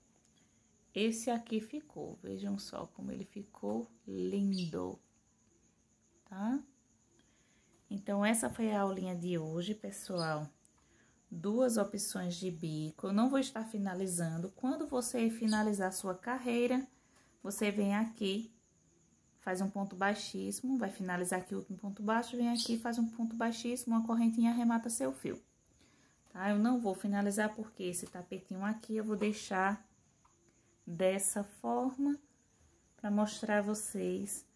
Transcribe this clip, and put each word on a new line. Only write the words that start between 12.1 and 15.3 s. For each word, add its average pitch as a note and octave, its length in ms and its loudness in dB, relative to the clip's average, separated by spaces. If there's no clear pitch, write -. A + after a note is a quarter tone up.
de F#3 140 -4
bico. D#3+ 580 -4
Eu G3 60 0
não A#3 160 6
vou C4+ 80 4
estar B3+ 280 -2
finalizando. F3+ 920 -2
Quando D4 320 -2
você A#3+ 420 2
finalizar G#3+ 600 2